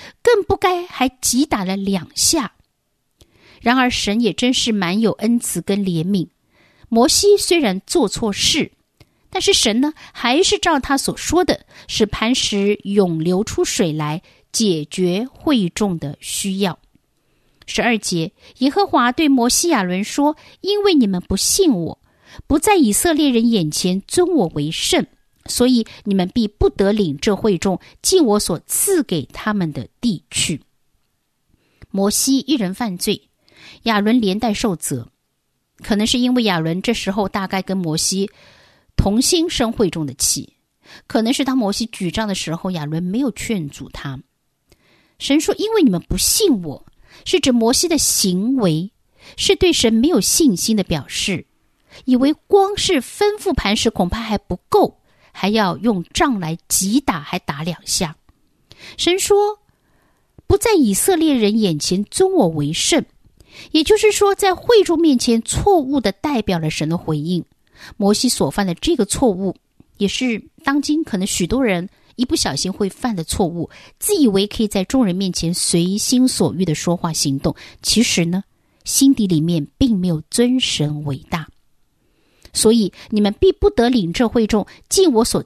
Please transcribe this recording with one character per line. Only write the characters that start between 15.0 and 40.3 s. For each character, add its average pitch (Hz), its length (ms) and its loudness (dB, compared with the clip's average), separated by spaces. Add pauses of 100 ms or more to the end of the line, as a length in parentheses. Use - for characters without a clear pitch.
会 226 380 0
众 196 280 -2
的 147 220 -10
需 - 380 -6
要。 190 200 -2 (840)
十 - 180 -6
二 226 140 2
节， 170 340 -4 (280)
耶 254 100 2
和 392 180 0
华 254 240 2
对 311 160 0
摩 254 220 4
西 339 220 0
亚 240 120 2
伦 185 220 -2
说 294 320 0 (240)
：“因 415 220 -2
为 392 120 4
你 262 120 6
们 185 160 -2
不 - 120 -4
信 320 380 2
我， 170 260 -4 (480)
不 285 120 2
在 415 180 2
以 240 160 4
色 330 220 2
列 294 160 2
人 233 200 2
眼 175 200 2
前 185 360 -2
尊 359 220 0
我 285 260 2
为 151 160 -4
圣， 277 340 0 (420)
所 - 200 2
以 247 180 4 (200)
你 202 100 -2
们 185 180 0
必 233 140 0
不 381 240 0
得 196 220 2
领 185 280 0
这 208 140 0
会 202 240 0
众 185 220 -2 (200)
进 370 240 4
我 208 140 4
所 185 280 -4
赐 370 360 0
给 160 300 -4
他 - 200 -6
们 180 200 -2
的 117 160 -10 (120)
地 220 300 -2
去。” - 300 -4 (1300)
摩 196 180 0
西 269 380 0
一 285 80 0
人 196 180 -2
犯 190 240 -6
罪， - 320 -6 (540)
亚 214 180 0
伦 220 200 4
连 202 180 0
带 220 160 -2
受 202 220 -2
责。 127 320 -8 (720)
可 - 180 -2
能 208 100 0
是 247 120 0
因 247 160 2
为 247 100 2
亚 190 140 0
伦 160 220 -2
这 233 140 -2
时 - 160 -6
候 196 180 -2
大 196 180 -6
概 190 160 -4
跟 190 140 -4
摩 165 200 -2
西 196 340 -2 (640)
同 208 240 0
心 339 280 2
生 240 220 -2
会 220 200 0
众 160 160 -6
的 131 80 -8
气。 - 400 -4 (520)